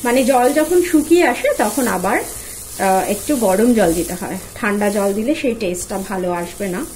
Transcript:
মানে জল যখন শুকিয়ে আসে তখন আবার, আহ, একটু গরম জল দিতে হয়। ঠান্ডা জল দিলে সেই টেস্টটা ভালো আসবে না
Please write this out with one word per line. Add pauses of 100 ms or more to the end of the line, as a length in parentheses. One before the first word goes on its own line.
মানে (120)
জল (120)
যখন (100)
শুকিয়ে
আসে (160)
তখন (120)
আবার,
আহ, (100)
একটু (140)
গরম (100)
জল
দিতে
হয়। (220)
ঠান্ডা
জল
দিলে
সেই
টেস্টটা (120)
ভালো (140)
আসবে
না (140)